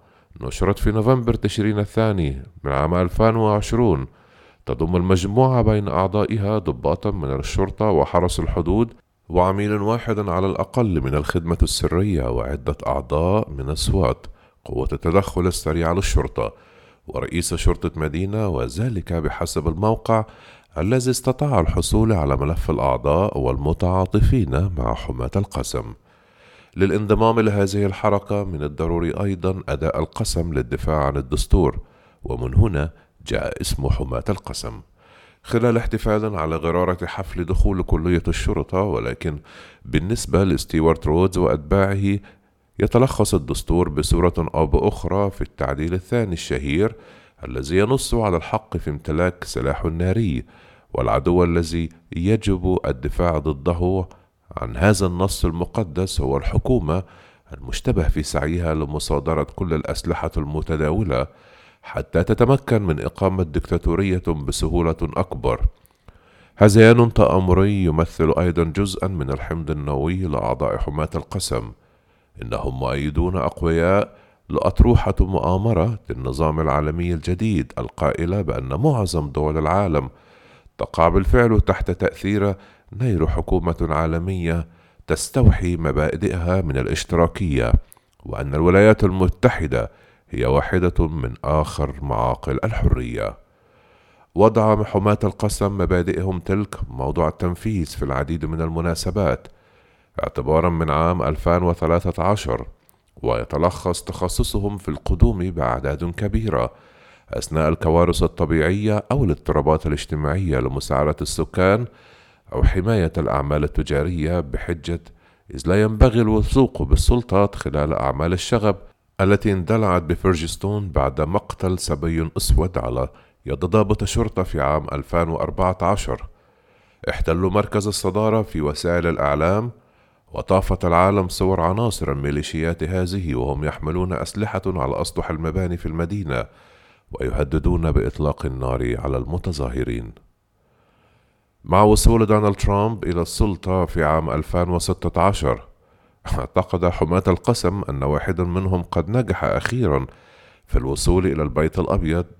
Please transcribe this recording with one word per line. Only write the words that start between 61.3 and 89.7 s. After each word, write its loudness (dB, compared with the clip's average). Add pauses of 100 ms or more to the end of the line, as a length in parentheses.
حتى -2
تتمكن 2
من 0
إقامة 0
ديكتاتورية 0
بسهولة 0
أكبر. -2 (920)
هذيان 8
تآمري 4
يمثل 2
أيضًا 2
جزءًا -2
من -4
الحمض -4
النووي -2
لأعضاء -2
حماة -4
القسم. -6 (680)
إنهم -6
مؤيدون -2
أقوياء 0 (340)
لأطروحة 4
مؤامرة 2 (100)
النظام -2
العالمي 0
الجديد -2
القائلة -2
بأن -4
معظم 0
دول -2
العالم 0 (680)
تقع 2
بالفعل 4
تحت 0
تأثير 0 (460)
نير 2
حكومة 0
عالمية -2 (400)
تستوحي 4
مبادئها 0
من -2
الاشتراكية، 0 (520)
وأن -6
الولايات 6
المتحدة 0 (380)